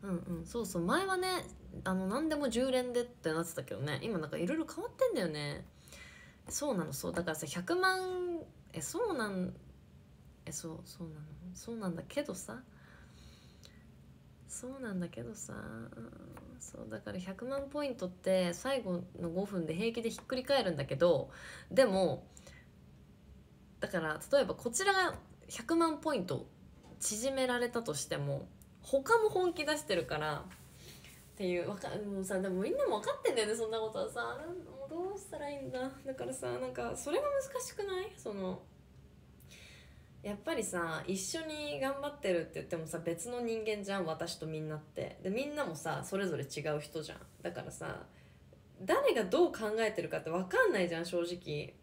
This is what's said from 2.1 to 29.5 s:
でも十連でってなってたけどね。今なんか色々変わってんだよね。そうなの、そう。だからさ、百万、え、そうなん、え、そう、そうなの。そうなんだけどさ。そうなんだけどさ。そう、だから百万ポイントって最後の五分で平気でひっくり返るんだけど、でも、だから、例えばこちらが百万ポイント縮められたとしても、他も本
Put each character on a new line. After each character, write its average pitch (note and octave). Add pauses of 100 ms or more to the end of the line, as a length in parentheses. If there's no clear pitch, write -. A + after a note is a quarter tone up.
で D#4
も C#4+
十 B3
連 B3+
で A#3+
っ A#3
て E3
な D#3+
っ E3+
て -
た B2+
け -
ど G2+
ね。 C#3+
今 G#3+
な D3+
ん -
か D#3
色 F3+
々 D#4+
変 E4+
わ B4
っ -
て B4+
ん G#4
だ B3
よ E3+
ね。 D3 (800)
そ C#4+
う G3
な D#3+
の、 C#3+
そ E3+
う。 -
だ E3+
か F3+
ら -
さ、 -
百 F3+
万、 F#4 (320)
え、 D#3+
そ F#4+
う E4+
な G#3+
ん、 F#3 (920)
え、 -
そ D#3+
う、 E3+
そ -
う -
な D#3
の。 D3+ (340)
そ -
う A#3
な G#3
ん E3+
だ F3
け -
ど G#3
さ。 A3+ (1900)
そ C4
う -
な A3+
ん F#3
だ E3+
け -
ど A#3
さ。 - (1080)
そ -
う、 A2
だ A2
か G#2
ら F#2+
百 F#3+
万 C#4
ポ D4
イ C#4+
ン B3
ト F#3
っ -
て F3+
最 B3+
後 F3+ (160)
の E3+
五 F3+
分 F#3+
で D#3+
平 A3+
気 A#3
で A3+
ひ -
っ -
く B3+
り B3+
返 C4+
る F#3
ん D#3
だ C3+
け C#3
ど、 E3 (400)
で B3+
も、 F#3+ (1600)
だ -
か F3+
ら、 D#3 (100)
例 C#4
え -
ば D#3+
こ -
ち F#4+
ら G4
が - (300)
百 -
万 E4
ポ D#4
イ A#3+
ン F3+
ト - (540)
縮 A#3+
め C4
ら B3
れ A#3+
た A#3+
と -
し D3
て D#3
も、 C#3+ (340)
他 G#4+
も G#4+
本 F4+